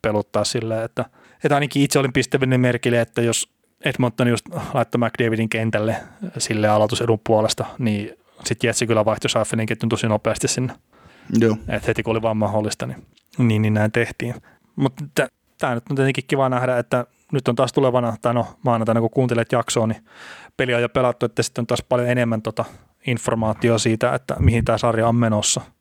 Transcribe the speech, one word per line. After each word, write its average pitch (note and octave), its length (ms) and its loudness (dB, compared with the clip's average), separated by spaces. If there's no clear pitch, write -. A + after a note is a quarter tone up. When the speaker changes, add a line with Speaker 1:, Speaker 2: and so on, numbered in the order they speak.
Speaker 1:
peluttaa G#2+ 420 -2
silleen, A2+ 420 -4
että, - 200 -6
että D3 120 2
ainakin C#3+ 280 2
itse C#3+ 160 2
olin C3+ 140 0
pistävinne C3 440 2
merkille, A#2+ 440 2
että A#2 200 -2
jos - 320 -2
Edmonton B2+ 420 0
just A#2 180 0
laittoi B2 260 0
McDavidin A2+ 500 0
kentälle A2 480 -2
sille G#2+ 300 0
aloitusedun G#2+ 560 2
puolesta, A2 420 2
niin G#2+ 320 -2
sit - 180 -2
Jetsi A#2 240 0
kyllä A2 180 2
vaihtoi A2 240 0
Scheifelin A2+ 380 -2
ketjun A2+ 220 -2
tosi A2+ 180 -2
nopeasti G#2+ 400 0
sinne. B2+ 260 -4
Speaker 2:
Joo. A2 180 4
Speaker 1:
Et A2 200 -4
heti A#2 160 -2
kun A2+ 80 -4
oli A2+ 100 -2
vaan A2 160 -2
mahdollista, G#2+ 480 -2
niin, - 200 -12
niin, A2 240 2
niin G#2+ 120 2
näin G#2+ 180 2
tehtiin. A#2+ 440 -2
Mut C#3 180 0
tä-, C#3 120 2
tää B2+ 180 -2
nyt A#2 140 -6
on D3 60 -2
tietenkin C3+ 320 2
kiva C3+ 220 2
nähdä, B2+ 280 0
että A#2+ 280 -2
nyt C#3 160 -2
on A#2+ 80 0
taas B2+ 180 0
tulevana, B2 480 2
tai A#2+ 120 0
no A#2+ 140 0
maanantaina A2+ 380 2
kun A2+ 80 0
kuuntelet A#2+ 420 0
jaksoa, A#2 360 0
niin A2 160 -4
peli B2+ 160 0
on A#2+ 80 2
jo A#2+ 80 0
pelattu, B2+ 360 0
että A#2+ 180 -2
sitten - 180 -6
on A#2 60 -4
taas A#2+ 220 -2
paljon B2 200 0
enemmän A#2 320 0
tota A2 240 -6
informaatiota A2+ 720 0
siitä, A#2 340 0
että - 260 -6
mihin A2+ 260 2
tää A2+ 120 2
sarja A2+ 300 2
on A#2 80 2
menossa. A2 460 0